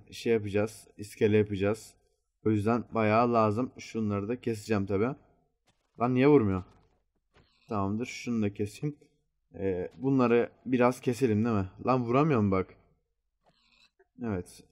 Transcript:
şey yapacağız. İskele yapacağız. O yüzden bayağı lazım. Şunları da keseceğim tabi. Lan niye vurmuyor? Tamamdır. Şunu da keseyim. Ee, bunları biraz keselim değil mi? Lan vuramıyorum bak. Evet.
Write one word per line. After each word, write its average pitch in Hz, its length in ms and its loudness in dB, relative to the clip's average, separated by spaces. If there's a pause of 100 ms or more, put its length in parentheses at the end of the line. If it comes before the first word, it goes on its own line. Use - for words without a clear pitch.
(120)
şey - 220 -2
yapacağız. 104 540 -2 (100)
İskele 107 400 0
yapacağız. 104 560 0 (520)
O 107 40 2
yüzden 110 340 0 (100)
bayağı 110 400 2
lazım. 113 440 0
Şunları 104 500 -4
da 127 140 -6
keseceğim 107 440 -2
tabi. 101 220 0 (920)
Lan 127 160 0
niye 131 120 4
vurmuyor? 104 360 4 (1080)
Tamamdır. 104 360 -4
Şunu 120 360 -6
da 104 120 -2
keseyim. 143 420 -6 (600)
Ee, 92 420 -4
bunları 120 520 2 (160)
biraz 123 360 0
keselim 117 440 0
değil 117 100 0
mi? 95 140 -2 (160)
Lan 127 180 0
vuramıyorum 120 480 2
bak. 95 240 -2 (1500)
Evet. 101 480 -6